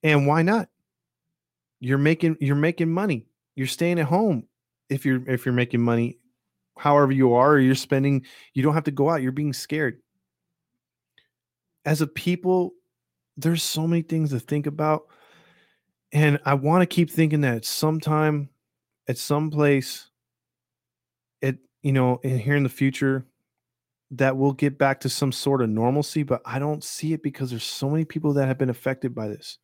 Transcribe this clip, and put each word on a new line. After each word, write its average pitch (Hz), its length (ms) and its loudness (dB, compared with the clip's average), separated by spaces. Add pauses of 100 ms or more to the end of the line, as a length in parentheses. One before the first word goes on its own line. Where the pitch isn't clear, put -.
And 147 240 4
why 151 160 2
not? 196 280 0 (1080)
You're 131 200 0
making, 160 400 2
you're 143 160 0
making 165 340 0
money. 165 380 -2 (280)
You're 135 120 -6
staying 170 320 -2
at 151 80 0
home. 175 400 0 (420)
If 135 160 -4
you're, 131 240 0
if 123 160 -2
you're 127 80 0
making 123 280 0
money, 117 360 0 (580)
however 143 360 4
you 131 220 4
are, 131 200 6
or 143 60 6
you're 131 160 4
spending, 135 500 -2 (300)
you 131 80 0
don't 147 100 2
have 156 120 -2
to 151 60 -4
go 143 200 0
out. 156 100 0
You're 127 100 -2
being 143 220 -4
scared. 147 480 -6 (1800)
As 151 160 0
a 151 60 0
people, 180 680 -2 (640)
there's 160 260 0
so 160 220 -4
many 170 160 2
things 160 280 -2
to 131 100 -2
think 147 260 -4
about. 151 420 -2 (1040)
And 147 320 4
I 139 80 2
wanna 156 320 2
keep 170 240 0
thinking 156 320 2
that 127 140 0
at 110 100 -8
some 156 340 -2
time, 151 500 0 (580)
at 120 100 -4
some 151 340 -2
place, 143 580 0 (1300)
it, 135 160 -2 (260)
you 143 80 0
know, 127 320 2
in 131 160 0
here 135 160 0
in 143 80 2
the 127 60 0
future, 135 560 0 (840)
that 131 260 0
we'll 135 160 2
get 135 240 -2
back 135 240 0
to 135 80 -2
some 135 220 -2
sort 135 300 0
of 113 80 2
normalcy, 131 540 0
but 131 220 -2
I 127 140 -6
don't 147 240 -6
see - 280 -8
it 156 120 -6
because 135 260 -6
there's 117 160 -8
so - 240 -6
many 156 160 -2
people 156 280 -2
that 139 140 2
have 131 100 -2
been 131 120 0
affected 131 440 -6
by 113 140 -8
this. - 360 -12